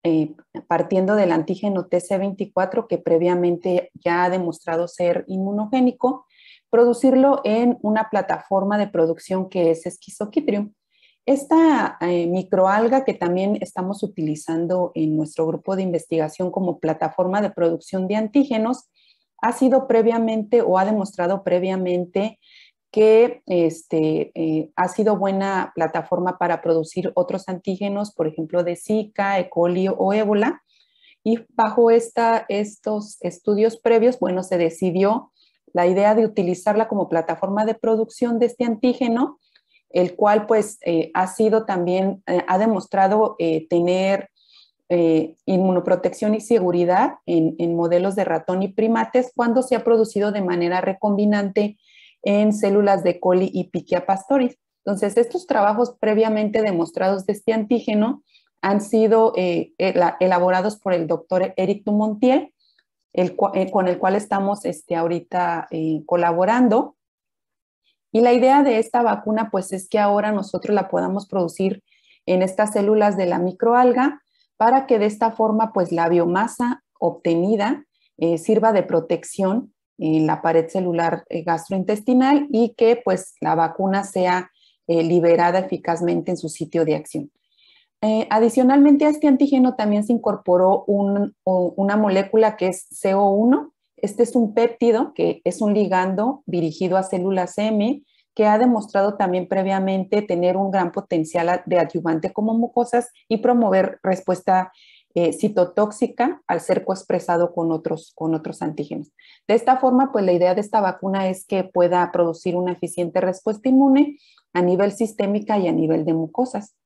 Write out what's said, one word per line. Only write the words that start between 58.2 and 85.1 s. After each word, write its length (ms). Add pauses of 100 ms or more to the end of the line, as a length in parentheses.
han 180
sido, 560
eh, 420
ela-, 400
elaborados 600
por 140
el 140
doctor 500
Eric 280
Dumontiel, 680 (600)
el 240
cua-, 180
eh, 160
con 160
el 120
cual 180
estamos, 480
este, 320
ahorita, 760
eh, 340
colaborando. 920 (1160)
Y 100
la 100
idea 300
de 160
esta 240
vacuna, 480
pues, 220
es 160
que 100
ahora 340
nosotros 420
la 140
podamos 400
producir 540 (420)
en 180
estas 300
células 440
de 100
la 120
microalga 840 (340)
para 300
que 120
de 80
esta 260
forma, 400
pues, 200
la 160
biomasa 720 (160)
obtenida, 840 (320)
eh, 220
sirva 340
de 100
protección 920 (240)
en 280
la 160
pared 260
celular, 600
eh, 140
gastrointestinal 1080
y 240
que, 280
pues, 380
la 140
vacuna 500
sea, 460 (360)
eh, 160
liberada 560